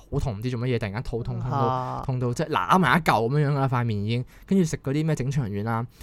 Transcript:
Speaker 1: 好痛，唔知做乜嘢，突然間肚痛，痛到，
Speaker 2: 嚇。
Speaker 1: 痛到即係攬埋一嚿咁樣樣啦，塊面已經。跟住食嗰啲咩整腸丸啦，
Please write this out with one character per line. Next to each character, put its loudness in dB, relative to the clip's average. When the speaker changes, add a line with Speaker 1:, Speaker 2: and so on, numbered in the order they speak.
Speaker 1:
好 -2
痛， -2
唔 -10
知 -2
做 -4
乜 0
嘢， 2
突 -4
然 -4
間 -6
肚 -6
痛， -6
痛 -4
到， 0
Speaker 2:
嚇。 -4
Speaker 1:
痛 -2
到 0
即 -2
係 -4
攬 4
埋 6
一 0
嚿 2
咁 -
樣 4
樣 2
啦， 2
塊 0
面 -2
已 -2
經。 0
跟 2
住 6
食 -4
嗰 -4
啲 0
咩 2
整 -2
腸 0
丸 -4
啦， -2